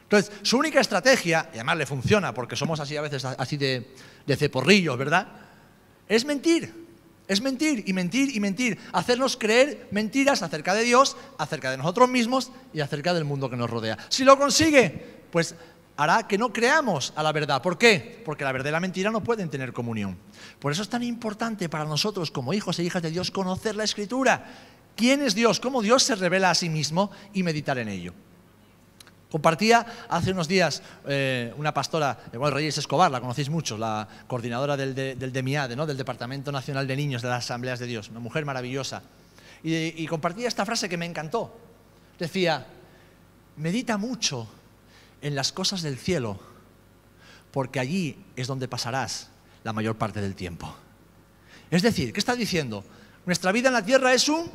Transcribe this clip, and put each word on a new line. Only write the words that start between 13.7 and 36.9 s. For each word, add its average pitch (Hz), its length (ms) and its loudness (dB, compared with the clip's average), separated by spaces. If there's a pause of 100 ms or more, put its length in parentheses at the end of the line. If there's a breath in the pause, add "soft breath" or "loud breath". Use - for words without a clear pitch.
rodea. 110 260 -2 (120 loud breath)
Si - 140 0
lo 269 140 10
consigue, 277 960 2
pues 165 240 0 (420 loud breath)
hará 170 300 2
que 196 100 0
no 233 140 0
creamos 233 640 2
a 151 60 -4
la 156 100 2
verdad. 147 300 0
¿Por 180 160 -2
qué? 214 480 4
Porque 147 180 -6
la 135 80 0
verdad 131 180 -2
y - 20 -2
la 160 80 0
mentira 185 320 -2
no 220 100 0
pueden 202 280 -2
tener 131 220 -6
comunión. 107 460 -4 (400 loud breath)
Por 143 140 -2
eso 170 100 -2
es 208 80 -8
tan 240 140 -2
importante 220 680 -4
para 151 160 -4
nosotros, 160 460 -2
como 139 220 -4
hijos 190 260 -2
e 175 40 0
hijas 175 200 -2
de 160 80 -4
Dios, 175 180 -4
conocer 190 460 -4
la 214 80 -4
Escritura. 208 600 0 (500 loud breath)
¿Quién 262 260 4
es 233 140 2
Dios? 220 240 4
¿Cómo 254 220 -2
Dios 240 200 4
se 247 140 2
revela 185 340 2
a 170 60 4
sí 180 140 0
mismo? 156 420 0 (220 loud breath)
Y 190 100 0
meditar 151 340 -2
en 113 100 -4
ello. 90 260 -8 (1160)
Compartía 196 560 4 (240 loud breath)
hace 170 220 0
unos 175 160 -2
días, 175 340 2 (260 loud breath)
eh, 131 500 -2
una 151 160 -2
pastora, 143 460 -2 (140 loud breath)
eh, 120 40 -10
bueno, 135 180 0
Reyes 151 240 -2
Escobar, 151 320 2
la 127 100 -4
conocéis 127 280 -4
muchos, 151 300 -4
la 107 280 -4 (200 loud breath)
coordinadora 127 480 -2
del 135 200 -4
de-, 135 200 -6
del 131 160 -8
demiade, 131 440 -2
¿no? 151 100 -4
Del 147 120 -6
Departamento 131 540 -8
Nacional 139 360 -4
de 131 80 -2